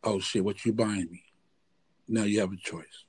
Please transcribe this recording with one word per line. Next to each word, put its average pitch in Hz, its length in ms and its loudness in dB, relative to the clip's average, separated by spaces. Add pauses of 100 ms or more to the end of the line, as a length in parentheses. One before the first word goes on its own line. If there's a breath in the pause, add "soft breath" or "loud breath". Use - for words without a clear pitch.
"Oh, 104 140 2
shit, 95 240 0
what 101 200 -2
you 113 80 2
buying 104 380 0
me?" 87 140 -18 (840)
Now 110 140 2
you 104 180 4
have 95 120 0
a 98 40 -10
choice. - 520 -12